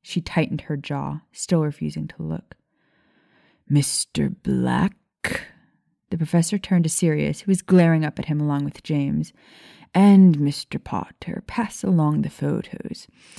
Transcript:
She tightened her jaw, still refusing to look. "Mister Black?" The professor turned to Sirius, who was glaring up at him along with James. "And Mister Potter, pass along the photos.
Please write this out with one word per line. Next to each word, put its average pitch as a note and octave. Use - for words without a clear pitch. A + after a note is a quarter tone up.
She -
tightened D#3+
her D3+
jaw, C#3+
still -
refusing D3+
to -
look. -
"Mister C#3+
Black?" B2+
The E3+
professor E3
turned F3
to D#3+
Sirius, D3+
who G3
was F#3
glaring E3
up D3+
at -
him D3+
along C#3+
with -
James. D3
"And F#3+
Mister -
Potter, -
pass -
along D3+
the D3
photos. -